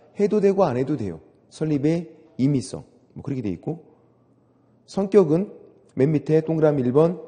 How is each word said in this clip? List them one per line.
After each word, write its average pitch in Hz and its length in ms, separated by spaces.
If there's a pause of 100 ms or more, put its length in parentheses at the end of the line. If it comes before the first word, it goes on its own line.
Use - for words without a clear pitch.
(200)
해도 202 200
되고 190 240
안 127 120
해도 135 200
돼요. 95 240 (280)
설립의 156 600 (280)
임의성, 127 460 (300)
뭐 - 80
그렇게 131 180
돼 104 100
있고, 151 340 (1000)
성격은 190 680 (420)
맨 143 180
밑에 156 300
동그라미 151 400
일 120 100
번 170 360